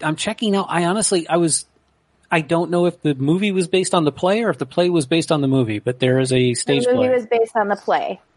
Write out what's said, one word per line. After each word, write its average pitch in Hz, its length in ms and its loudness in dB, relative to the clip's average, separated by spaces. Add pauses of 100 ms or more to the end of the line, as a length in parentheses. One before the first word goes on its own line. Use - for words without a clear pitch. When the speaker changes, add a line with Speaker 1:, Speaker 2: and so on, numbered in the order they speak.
Speaker 1:
I'm 160 160 -2
checking 208 400 -2
out. 190 120 0
I 170 160 0
honestly, 185 420 0
I 165 100 0
was, 165 280 0 (640)
I 170 120 0
don't 165 280 -2
know 175 160 2
if 175 160 -2
the 147 140 0
movie 180 380 0
was 185 160 -2
based 190 260 0
on 170 80 2
the 147 80 0
play 202 320 0
or 214 60 0
if 139 80 -2
the 151 80 -6
play 180 240 0
was 165 160 0
based 165 260 0
on 151 80 2
the 139 80 0
movie, 120 320 0
but 127 200 -6
there 127 200 2
is 127 140 0
a 127 200 2
stage 143 300 0
Speaker 2:
The 247 100 2
movie 254 140 2
Speaker 1:
play. 254 80 2
Speaker 2:
was 240 120 -2
based 226 280 0
on 202 140 0
the 202 80 -2
play. 180 420 -2 (180)